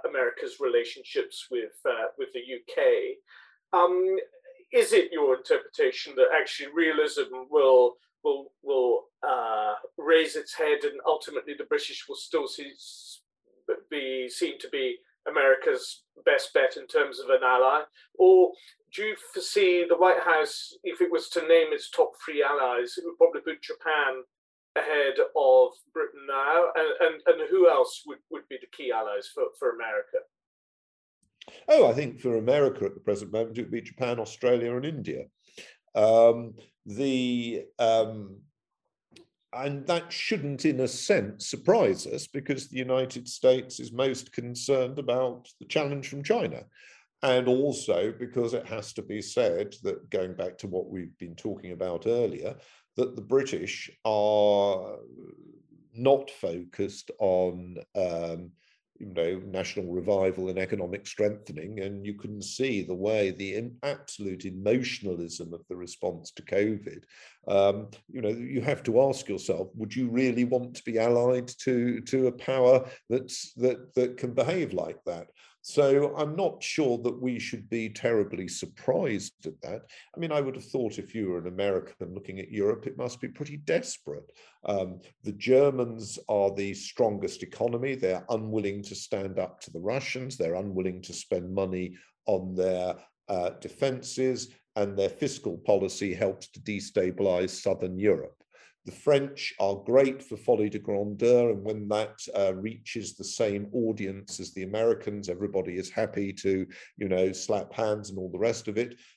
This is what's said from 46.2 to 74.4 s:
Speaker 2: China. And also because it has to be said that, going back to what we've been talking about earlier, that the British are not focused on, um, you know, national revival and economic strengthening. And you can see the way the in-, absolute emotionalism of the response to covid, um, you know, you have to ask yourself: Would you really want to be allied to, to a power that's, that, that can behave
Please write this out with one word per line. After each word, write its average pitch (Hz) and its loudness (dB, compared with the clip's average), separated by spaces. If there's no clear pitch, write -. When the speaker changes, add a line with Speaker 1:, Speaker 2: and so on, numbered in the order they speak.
Speaker 2:
China. 143 0
And 127 4
also 123 2
because 123 -4
it 117 -6
has 107 -10
to 110 -8
be 104 -8
said 101 -2
that, 95 -6
going 92 -4
back 90 -8
to - -12
what 90 -6
we've 92 -12
been 85 -16
talking 92 -10
about 87 -6
earlier, 113 -2
that - -2
the 110 -10
British 107 -2
are 104 2
not 135 4
focused 90 -6
on, 90 0
um, 85 -4
you - -16
know, 92 -2
national 92 -6
revival 92 0
and 92 -6
economic 95 -6
strengthening. 104 -4
And 98 -8
you 104 -8
can 101 -12
see 120 -4
the 87 -8
way 101 0
the 95 -8
in-, 120 -10
absolute 101 -8
emotionalism 92 -4
of 85 -14
the 90 -10
response 87 -8
to - -18
covid, 104 -4
um, 101 2
you 104 -10
know, 107 0
you 123 -4
have 135 -2
to 120 6
ask 135 0
yourself: 92 -4
Would 107 -8
you 123 -2
really 123 2
want 123 -2
to - -18
be 113 -2
allied 120 2
to, 123 0
to 131 2
a 123 0
power 127 4
that's, - -4
that, 123 -2
that 127 0
can 123 -6
behave 143 0